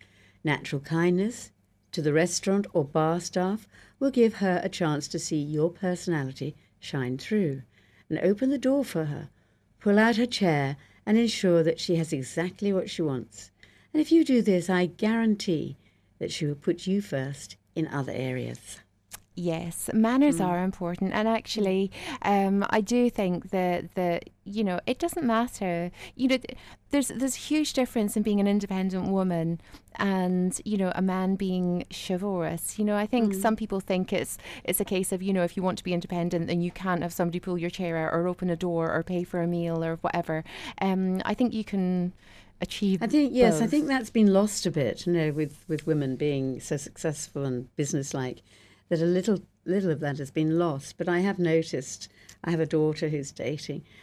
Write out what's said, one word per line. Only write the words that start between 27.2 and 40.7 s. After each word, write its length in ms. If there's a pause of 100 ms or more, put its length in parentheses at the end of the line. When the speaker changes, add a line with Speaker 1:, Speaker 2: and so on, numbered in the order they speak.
Speaker 2:
a 20
huge 340
difference 420
in 60
being 180
an 80
independent 600
woman 520 (360)
and, 720
you 120
know, 160
a 80
man 340
being 560
chivalrous. 840
You 80
know, 100
I 120
think 260
Speaker 1:
Mm. 80
Speaker 2:
some 140
people 240
think 340
it's, 240 (260)
it's 160
a 60
case 260
of, 120
you 100
know, 100
if 140
you 60
want 160
to 40
be 100
independent, 520
then 160
you 80
can't 320
have 100
somebody 280
pull 180
your 140
chair 260
out 160
or 140
open 240
a 40
door 380
or 80
pay 220
for 180
a 60
meal 360
or 180
whatever. 420 (360)